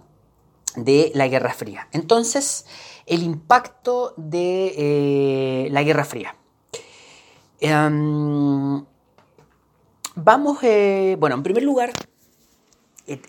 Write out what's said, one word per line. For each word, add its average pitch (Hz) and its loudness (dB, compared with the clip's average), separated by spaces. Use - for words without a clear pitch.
de 135 4
la 139 2
Guerra 123 0
Fría. 104 -14
Entonces, 233 -2
el 170 -2
impacto 240 -2
de, 175 -4
eh, 139 0
la 143 2
Guerra 147 2
Fría. - -12
Em, 147 0
vamos, 277 4
eh, 196 2
bueno, 147 2
en 135 -4
primer 190 0
lugar, 254 0
eh, 143 -10